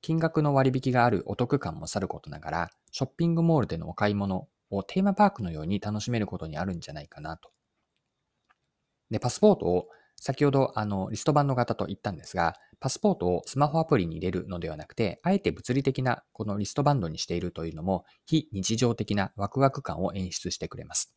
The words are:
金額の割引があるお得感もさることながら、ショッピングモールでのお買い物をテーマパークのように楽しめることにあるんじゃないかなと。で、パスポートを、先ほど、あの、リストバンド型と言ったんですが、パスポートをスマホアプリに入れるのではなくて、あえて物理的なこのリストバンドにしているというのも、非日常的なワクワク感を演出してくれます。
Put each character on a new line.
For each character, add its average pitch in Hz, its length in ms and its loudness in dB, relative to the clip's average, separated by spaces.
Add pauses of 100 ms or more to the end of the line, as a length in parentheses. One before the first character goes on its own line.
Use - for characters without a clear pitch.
金 160 160 0
額 160 240 2
の 143 140 4
割 135 160 6 (120)
引 131 80 2
が 120 140 6
あ 123 40 6
る 104 180 2
お - 80 -4
得 127 240 2
感 80 160 -6
も 76 100 -10
さ - 140 -4
る 92 80 -2
こ - 120 -8
と 73 120 -14
な 76 80 -10
が 76 100 -10
ら、 82 200 -2 (220)
シ - 120 -4
ョ - 20 0
ッ - 40 -14
ピ 170 180 -2
ン 170 80 2
グ 165 80 2
モ 165 120 6
ー 135 60 4
ル 101 60 0
で 82 100 -4
の 80 120 -8
お - 40 -8
買 104 180 0
い - 40 0
物 98 320 -2 (240)
を 98 100 -2
テ - 200 -2
ー - 20 2
マ 196 100 2
パ 208 120 6
ー 190 40 6
ク - 140 -6
の 87 80 -4
よ 76 100 -6
う 78 60 -6
に 98 120 0
楽 107 220 -4
し - 80 -6
め 117 100 0
る 104 60 0
こ 90 140 -8
と 80 80 -8
に 76 100 -8
あ 87 80 -4
る 95 100 -4
ん 82 40 -8
じ - 100 -14
ゃ 76 60 -12
な 76 80 -10
い 73 40 -18
か - 140 -18
な 78 160 -10
と。 - 140 -20 (1600)
で、 110 80 0
パ 120 100 -2
ス - 100 -6
ポ 214 120 8
ー 185 60 8
ト 85 100 -2
を、 87 220 2 (280)
先 - 280 0
ほ 143 40 6
ど、 135 300 4
あ 107 60 -2
の、 98 240 -2
リ 107 80 -6
ス - 80 -6
ト 151 80 4
バ 147 100 6
ン 143 40 2
ド 135 80 2
型 120 200 0
と 95 120 -2
言 95 100 -8
っ - 20 -20
た - 120 -4
ん 87 40 -6
で 71 80 -16
す - 140 -8
が、 85 180 2 (240)
パ 131 100 -4
ス - 100 -4
ポ 156 140 4
ー - 20 2
ト 85 120 -2
を 90 180 2
ス - 140 -6
マ 147 80 6
ホ 156 120 0
ア 160 60 2
プ 135 120 4
リ 87 100 2
に 82 100 -6
入 85 80 -6
れ 92 60 0
る 87 160 -4
の 90 120 -6
で 82 100 -6
は 78 80 -8
な 76 80 -12
く - 80 -20
て、 101 300 -2
あ 175 80 2
え 196 80 2
て - 120 0
物 - 240 -4
理 139 80 0
的 131 200 0
な 123 280 -2
こ 110 140 -6
の 101 120 -2
リ 104 80 -2
ス - 80 -10
ト 147 100 0
バ 147 100 4
ン 127 80 0
ド 85 80 -4
に 80 80 -8
し - 80 -6
て 87 100 -4
い 87 40 0
る 87 120 -4
と 82 140 -8
い 82 60 -6
う 80 40 -12
の 78 80 -10
も、 92 220 -2 (200)
非 156 280 0
日 104 240 -2
常 117 180 2
的 104 180 -4
な 98 220 -2
ワ 98 140 -4
ク 135 100 -4
ワ 135 120 4
ク 135 100 -10
感 - 220 -4
を 90 100 -2
演 92 180 -4
出 - 200 -6
し - 60 -8
て 87 120 -8
く - 80 -12
れ 80 80 -12
ま - 100 -12
す。 - 220 -2